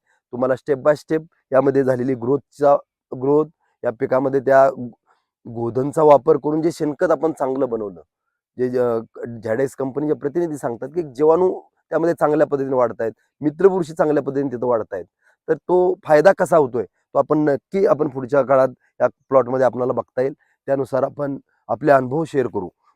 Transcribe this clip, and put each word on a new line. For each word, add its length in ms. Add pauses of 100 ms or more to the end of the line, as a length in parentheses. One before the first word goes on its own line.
(320)
तुम्हाला 220
step 300
by 100
step 300 (280)
यामध्ये 320
झालेली 300
ग्रोथचा, 640 (460)
ग्रोथ, 240 (380)
या 160
पिकामध्ये 400
त्या 300 (800)
गोधनचा 560
वापर 340
करून 240
जे 100
शेणखत 400
आपण 200
चांगलं 380
बनवलं, 320 (560)
जे, 220
अ, 180 (280)
Zadex 420 (100)
कंपनीचे 360
प्रतिनिधी 440
सांगतात 380
की 60
जीवाणू 600 (280)
त्यामध्ये 240
चांगल्या 340
पद्धतीने 280
वाढतायत, 360 (300)
मित्रबुरशी 520
चांगल्या 300
पद्धतीने 280
तिथं 140
वाढतायत, 400 (440)
तर 40
तो 500
फायदा 340
कसा 200
होतोय 280 (280)
तो 60
आपण 180
नक्की 480
आपण 220
पुढच्या 340
काळात 260 (340)
या 60
प्लॉटमध्ये 580
आपल्याला 280
बघता 280
येईल. 120 (320)
त्यानुसार 380
आपण 340 (300)
आपले 240
अनुभव 320
शेअर 240
करू, 220 (260)